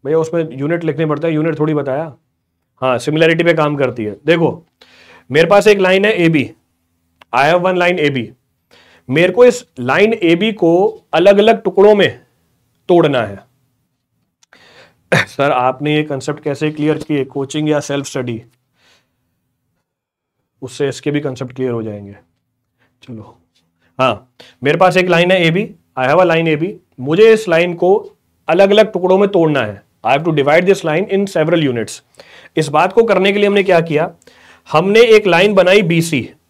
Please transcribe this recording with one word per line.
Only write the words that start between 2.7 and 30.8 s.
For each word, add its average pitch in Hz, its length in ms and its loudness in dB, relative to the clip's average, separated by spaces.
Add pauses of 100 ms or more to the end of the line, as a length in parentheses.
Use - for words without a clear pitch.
हाँ, 127 160 0
सिमिलैरिटी 165 460 0
पे 170 100 2
काम 151 220 -2
करती 123 300 -4
है। 104 200 -8
देखो 165 400 -2 (680)
मेरे 160 160 2
पास 202 200 4
एक 202 120 4
लाइन 190 260 2
है 220 80 0
एबी, 165 380 0 (840)
I 131 60 2
have 175 220 2
one 185 120 0
line 180 240 0
एबी। 131 320 -2 (760)
मेरे 170 220 2
को 240 140 6
इस 247 200 2 (140)
लाइन 165 340 0
एबी 175 380 0
को 190 520 0 (100)
अलग-अलग 202 500 2
टुकड़ों 202 320 4
में 180 240 0 (680)
तोड़ना 151 360 2
है। 98 160 -10 (1700)
<coughs> 131 140 -2
सर 143 240 -2
आपने 131 440 -2
ये 151 80 0
कॉन्सेप्ट 147 400 -8
कैसे 151 280 -6
क्लियर 151 260 -4
किए, 143 280 -4
कोचिंग 143 440 -6
या 147 100 0
सेल्फ 143 260 -8
स्टडी? 123 360 -8 (2250)
उससे 135 280 -6
इसके 143 220 -8
भी 147 80 -4
कॉन्सेप्ट 127 360 -10
क्लियर 127 160 -4
हो 113 120 -6
जाएंगे। 101 320 -14 (880)
चलो, 110 340 -20 (640)
हाँ, 123 340 -4 (300)
मेरे 151 140 0
पास 185 200 2
एक 180 100 0
लाइन 175 240 2
है 185 120 2
एबी, 170 280 -2 (280)
I 127 80 0
have 165 140 4
a 180 40 4
line 165 320 0
A 160 60 -4
B। 196 80 -6 (280)
मुझे 185 340 4
इस 220 160 -2
लाइन 170 240 0
को 185 380 0 (360)
अलग-अलग 196 460 2
टुकड़ों 185 240 0
में 202 120 2
तोड़ना 156 320 0
है। 104 220 -10 (240)
I 135 100 2
have 165 120 -2
to 156 100 0
divide 151 260 2
this 185 200 0